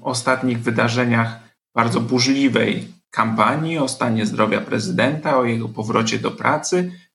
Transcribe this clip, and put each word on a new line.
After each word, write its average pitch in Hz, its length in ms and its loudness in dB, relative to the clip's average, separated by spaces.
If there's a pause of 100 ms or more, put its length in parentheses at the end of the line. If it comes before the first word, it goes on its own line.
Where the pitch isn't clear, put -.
ostatnich 127 580 0
wydarzeniach 117 800 0 (340)
bardzo 117 260 2
burzliwej 123 840 2 (260)
kampanii, 117 680 0
o 135 100 0
stanie 113 380 0
zdrowia 107 340 0
prezydenta, 123 760 0
o 127 60 2
jego 117 240 -2
powrocie 110 500 -2
do 113 120 -4
pracy, 180 600 -2 (220)